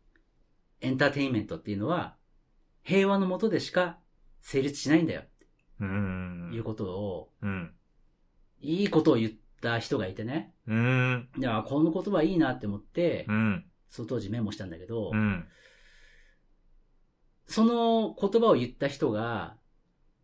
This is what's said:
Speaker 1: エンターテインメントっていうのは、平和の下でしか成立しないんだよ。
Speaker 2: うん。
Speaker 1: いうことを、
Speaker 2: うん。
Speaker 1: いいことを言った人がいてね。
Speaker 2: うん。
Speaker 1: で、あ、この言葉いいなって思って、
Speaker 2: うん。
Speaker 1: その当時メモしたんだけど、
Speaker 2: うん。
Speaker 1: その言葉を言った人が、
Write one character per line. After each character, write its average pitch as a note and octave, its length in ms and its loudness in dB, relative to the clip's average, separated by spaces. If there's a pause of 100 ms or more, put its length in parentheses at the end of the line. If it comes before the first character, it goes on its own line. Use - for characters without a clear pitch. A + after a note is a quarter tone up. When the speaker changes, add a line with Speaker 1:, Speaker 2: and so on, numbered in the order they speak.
(800)
Speaker 1:
エ C3 100 -2
ン C3 80 0
タ C#3+ 80 4
ー C#3 60 2
テ C#3+ 100 -2
イ C3+ 60 0
ン B2+ 40 -2
メ A2 80 2
ン G2+ 60 -4
ト E2+ 100 -8
っ - 20 -16
て - 120 -10
い G#2 40 -4
う G2 40 -4
の A2 100 -2
は、 C#3 280 -4 (640)
平 G3 260 2
和 G3 100 2
の G3 80 2
下 F#3 220 0
で E3 120 2
し - 100 -8
か F3+ 280 0 (420)
成 C3+ 220 -2
立 C#3+ 160 -4
し - 120 -4
な D#3 60 8
い F3 80 4
ん - 20 2
だ G#2+ 80 -2
よ。 D2+ 80 -8 (580)
Speaker 2:
う G2+ 60 -4
ん。 F#2 640 -4
Speaker 1:
い A2+ 60 -6
う A2+ 60 -6
こ A2 100 -6
と G#2+ 100 -8
を、 F#2+ 480 -6 (100)
Speaker 2:
う G#2+ 40 -6
ん。 F#2 260 -4 (880)
Speaker 1:
い E3 240 0
い G3 40 2
こ D#3+ 120 4
と D#3 120 6
を - 40 6
言 A2+ 140 0
っ - 20 -8 (300)
た A#2 160 0
人 C#3 180 -2
が G#2 100 -2
い F#2+ 80 -8
て A2 100 -8
ね。 D3 300 -6 (120)
Speaker 2:
う A2 80 -2
ん。 B2+ 540 2 (100)
Speaker 1:
で、 C3 100 -2
あ、 A2 140 0
こ C#3+ 200 0
の E3+ 100 4
言 F#3 100 -2 (100)
葉 F3 100 4
い F#3 120 2
い F3 40 2
な C#3 120 2
っ B2+ 100 -6
て G#2+ 60 -8
思 G2+ 100 -2
っ - 60 -14
て、 D3 460 -2
Speaker 2:
う G#2 40 -2
ん。 G#2+ 320 2 (240)
Speaker 1:
そ - 140 -14
の A2 60 -10
当 B2 120 -2
時 F#2+ 80 -6
メ A#2 140 -4
モ G2+ 100 -2
し - 60 -12
た G2+ 60 -10
ん F#2 60 -10
だ E2 80 -12
け F2+ 60 -16
ど、 G#2+ 280 -4
Speaker 2:
う G#2+ 40 0
ん。 G2 300 0 (2000)
Speaker 1:
そ - 180 2
の A3+ 500 2
言 G3+ 260 2
葉 A3+ 80 6
を F#3+ 60 8
言 B2 140 2
っ - 40 -12
た - 140 -2
人 C#3 240 -2
が、 G#2+ 460 -4 (680)